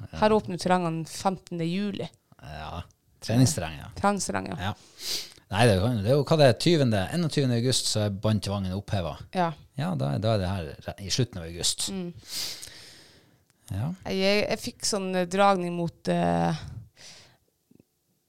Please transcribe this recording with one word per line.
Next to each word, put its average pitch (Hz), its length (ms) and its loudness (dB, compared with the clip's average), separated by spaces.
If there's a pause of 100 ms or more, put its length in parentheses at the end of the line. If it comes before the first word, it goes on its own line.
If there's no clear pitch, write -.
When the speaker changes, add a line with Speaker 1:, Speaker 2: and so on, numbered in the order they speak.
(100)
Speaker 1:
Ja. - 100 -12
Speaker 2:
Her 214 160 6
åpner 190 220 -2
jo - 20 -10
terrengene 170 480 0
femtende 175 560 -4
juli. 190 400 -2 (380)
Speaker 1:
Ja, 78 400 -10 (400)
treningsterreng, 92 580 2
ja. - 140 -14
Speaker 2:
Treningsterreng, 196 560 -2
ja. 160 100 -6
Speaker 1:
Ja. 101 140 -4 (720)
Nei, 110 180 2
det 117 80 8
er 92 80 6
jo, 110 140 2
det 104 180 0
er 147 60 6
jo 135 100 0
hva 165 80 6
det 143 140 8
er, - 100 2
tyvende, 135 400 4 (120)
enogtyvende 143 440 0
august, 120 320 0
så 107 160 0
er 104 80 0
Båndtvangen 98 640 0
opphevet. 87 540 -4
Speaker 2:
Ja. 175 180 0 (240)
Speaker 1:
Ja, 165 220 -4
da, 139 240 -2
da 110 180 2
er 95 60 0
det 90 100 -2
her 85 160 -6 (120)
re-, - 180 -12
i 98 100 -10
slutten - 320 -2
av 82 80 -10
august. - 400 -4
Speaker 2:
Mm. 185 240 -6 (1600)
Speaker 1:
Ja. 113 200 -4 (140)
Speaker 2:
Jeg, 190 420 2
jeg - 160 -4
fikk - 240 -10
sånn, 196 300 -2
eh, 180 100 2
dragning 185 480 2
mot, 175 400 -4
eh, 170 480 2 (1700)